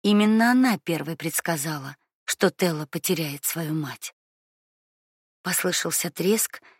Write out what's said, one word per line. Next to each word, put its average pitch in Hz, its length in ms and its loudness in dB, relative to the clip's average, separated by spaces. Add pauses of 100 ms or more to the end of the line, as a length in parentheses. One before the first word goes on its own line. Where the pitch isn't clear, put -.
Именно 214 480 4
она 254 260 4
первой 156 400 -4
предсказала, 151 800 -4 (280)
что - 260 2
Телла 160 340 -2
потеряет 156 580 -4
свою 160 300 -4
мать. 143 400 -6 (1300)
Послышался 175 720 -2
треск, 202 500 0 (180)